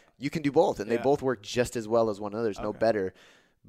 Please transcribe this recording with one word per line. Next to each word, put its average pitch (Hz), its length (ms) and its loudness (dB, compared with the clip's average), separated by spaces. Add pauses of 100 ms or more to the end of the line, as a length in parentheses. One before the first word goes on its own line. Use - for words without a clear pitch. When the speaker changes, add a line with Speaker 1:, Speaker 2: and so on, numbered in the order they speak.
(180)
Speaker 1:
you 131 140 -6
can 160 100 -4
do 143 100 0
both, 160 280 4
and 104 100 -4
they 113 60 2
Speaker 2:
Yeah. 117 80 0
Speaker 1:
both 135 180 4
work 127 220 -2
just 120 320 -2
as 110 120 -6
well 113 220 2
as 101 100 -4
one 104 140 -6
another. 117 120 -2
There's 101 140 -2
no 113 100 -4
Speaker 2:
Okay. 104 100 -6
Speaker 1:
better. 107 340 2 (540)